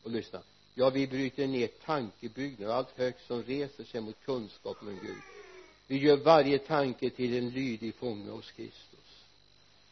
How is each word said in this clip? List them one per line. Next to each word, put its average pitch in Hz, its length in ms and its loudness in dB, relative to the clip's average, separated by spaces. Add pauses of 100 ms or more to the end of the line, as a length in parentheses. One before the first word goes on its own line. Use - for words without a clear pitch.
Och 117 80 -8
lyssna. 98 300 -6 (320)
"Ja, 127 160 6
vi 135 180 2
bryter 131 400 -2
ner 123 200 0 (180)
tankebyggnader 123 840 -4
och 113 80 0
allt 131 220 -2
högt 127 300 -2
som 120 160 -4
reser 135 400 -6
sig 113 180 -8
mot 110 240 -12
kunskapen 107 640 -6
om 98 140 -8
Gud. 107 200 -10 (680)
Vi 135 100 0
gör 143 200 8
varje 143 400 8
tanke 135 520 0
till 123 280 -2
en 123 120 -2
lydig 117 460 -4
fånge 104 360 -6
hos 113 200 -14
Kristus." - 720 -18 (680)